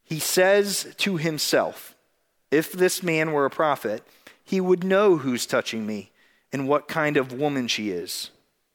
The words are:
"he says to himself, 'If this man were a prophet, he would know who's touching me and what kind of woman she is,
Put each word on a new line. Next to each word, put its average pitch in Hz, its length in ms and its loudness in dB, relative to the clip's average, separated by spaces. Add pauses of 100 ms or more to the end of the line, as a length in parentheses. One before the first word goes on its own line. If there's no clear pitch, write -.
"he 156 160 -6
says 196 800 2
to 196 180 0
himself, 147 800 -2 (560)
'If 156 220 2
this 185 280 2
man 160 300 0
were 143 140 2
a 131 40 2
prophet, 127 540 -2 (400)
he 190 160 0
would 180 240 2
know 190 360 4
who's 127 260 -4
touching 113 400 -2
me 104 260 -8 (400)
and 135 160 -4
what 143 220 0
kind 151 260 0
of 127 160 0
woman 135 380 -2
she 107 200 -2
is, 87 400 -8 (460)